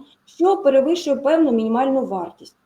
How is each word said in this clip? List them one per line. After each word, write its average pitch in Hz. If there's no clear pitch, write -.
що 370
перевищує 277
певну 302
мінімальну 233
вартість. 185